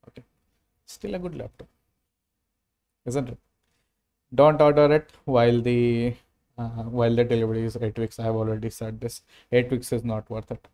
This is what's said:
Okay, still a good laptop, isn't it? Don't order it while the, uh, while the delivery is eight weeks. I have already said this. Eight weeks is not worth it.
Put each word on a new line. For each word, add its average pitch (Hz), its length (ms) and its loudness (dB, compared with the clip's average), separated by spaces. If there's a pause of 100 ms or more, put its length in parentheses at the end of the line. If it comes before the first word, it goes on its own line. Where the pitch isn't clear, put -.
Okay, - 140 -20 (600)
still 202 300 -12
a 185 40 -6
good 175 160 -10
laptop, 117 320 -16 (1400)
isn't 123 240 -6
it? 120 80 -14 (1040)
Don't 151 180 6
order 147 320 6
it 156 180 0 (140)
while 120 360 4
the, 120 520 2 (440)
uh, 117 260 -8 (160)
while 117 160 4
the 120 100 4
delivery 113 380 0
is 113 180 -6
eight 110 180 -6
weeks. 113 200 -6
I 117 40 -8
have 113 120 -2
already 110 340 -4
said 110 320 -12
this. 120 200 -10 (300)
Eight 123 200 2
weeks 123 200 -4
is 117 140 -4
not 110 240 -6
worth 110 220 -10
it. - 220 -14